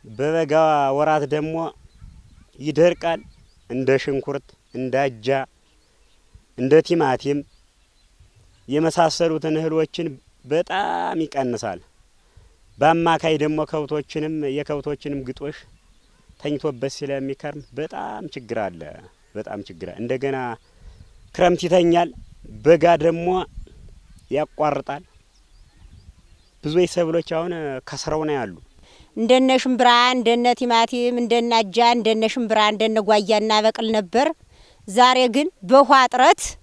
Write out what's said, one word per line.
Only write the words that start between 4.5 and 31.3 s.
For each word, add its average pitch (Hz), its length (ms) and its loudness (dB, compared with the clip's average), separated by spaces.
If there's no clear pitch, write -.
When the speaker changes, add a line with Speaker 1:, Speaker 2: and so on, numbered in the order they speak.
Speaker 1:
እንደ 127 260 -4
አጃ፣ 123 280 -2
እንደ 131 240 2
ቲማቲም 143 580 0
የመሳሰሉትን 156 880 0
እህሎችን 160 520 -2
በጣም 175 760 -2
ይቀንሳል። 120 600 -4
በአማካይ 160 600 2
ደግሞ 151 280 -2
ከብቶችንም፣ 156 720 -6
የከብቶችንም 143 680 -6
ግጦሽ 139 340 -12
ተኝቶበት 139 540 -6
ስለሚከርም 139 680 -8
በጣም 165 540 -10
ችግር 113 300 -10
አለ፣ 90 220 -6
በጣም 104 280 -10
ችግር 87 260 -14
አለ። 87 120 -14
እንደገና 131 380 -6
ክረምት 175 300 2
ይተኛል፣ 170 480 2
በጋ 156 240 6
ደግሞ 165 300 -2
ያቋርጣል። 147 720 -4
ብዙ 151 120 -6
ሰብሎች 165 420 -2
አሁን 170 200 -4
ከስረው 151 380 -6
ነው 151 120 -2
ያሉ። 104 200 -6
Speaker 2:
እንደነ 254 400 4
ሽምብራ፣ 247 320 2
እንደነ 240 420 2
ቲማቲም፣ 240 640 0
እንደነ 233 380 0